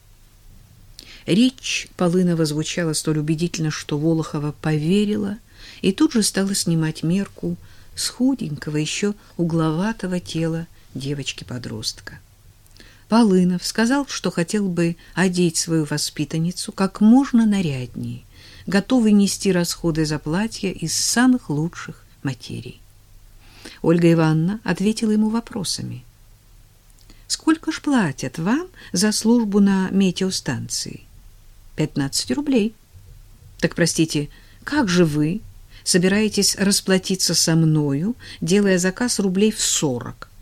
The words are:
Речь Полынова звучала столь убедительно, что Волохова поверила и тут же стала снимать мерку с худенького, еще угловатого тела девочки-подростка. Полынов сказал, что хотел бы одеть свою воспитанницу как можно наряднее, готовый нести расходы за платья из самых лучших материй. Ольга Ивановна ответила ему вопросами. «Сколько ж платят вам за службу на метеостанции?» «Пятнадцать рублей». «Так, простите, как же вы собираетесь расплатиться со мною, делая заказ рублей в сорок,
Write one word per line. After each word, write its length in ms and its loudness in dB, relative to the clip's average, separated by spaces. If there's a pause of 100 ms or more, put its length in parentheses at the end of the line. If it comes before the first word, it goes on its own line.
(1300)
Речь 680 0
Полынова 480 2
звучала 480 -2
столь 260 -2
убедительно, 520 -2
что 280 -6
Волохова 540 -2
поверила 880 0 (440)
и 100 2
тут 200 2
же 100 2
стала 320 0
снимать 480 -2
мерку 540 -2 (380)
с 140 -4
худенького, 680 -2
еще 380 -2 (220)
угловатого 840 -2
тела 460 -4 (280)
девочки-подростка. 1300 -8 (880)
Полынов 580 4
сказал, 420 0
что 220 -6
хотел 380 -2
бы 280 0 (180)
одеть 420 2
свою 280 0
воспитанницу 880 -4
как 280 -2
можно 460 6
наряднее, 760 -2 (440)
готовый 460 2
нести 400 4
расходы 540 0
за 120 -2
платья 520 -4
из 240 -6
самых 560 2
лучших 540 -6 (180)
материй. 580 -10 (1040)
Ольга 300 4
Ивановна 520 2
ответила 480 0
ему 160 2
вопросами. 760 -6 (1200)
«Сколько 440 -2
ж 80 -8
платят 580 -2
вам 300 -2 (240)
за 200 0
службу 480 2
на 300 2
метеостанции?» 1120 -2 (720)
«Пятнадцать 560 -4
рублей». 440 0 (840)
«Так, 160 -2
простите, 540 0 (360)
как 240 0
же 160 4
вы 360 0 (420)
собираетесь 760 2
расплатиться 800 0
со 200 2
мною, 640 2 (240)
делая 380 2
заказ 400 -2
рублей 320 2
в 100 -6
сорок, 680 -4 (140)